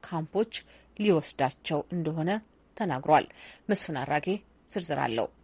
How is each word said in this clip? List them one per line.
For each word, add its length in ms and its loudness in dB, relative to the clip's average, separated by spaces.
ካምፖች 520 -2
ሊወስዳቸው 840 2
እንደሆነ 380 -2
ተናግሯል። 500 2
መስፍን 320 0
አራጌ 280 -2
ዝርዝር 300 -4
አለው። 280 0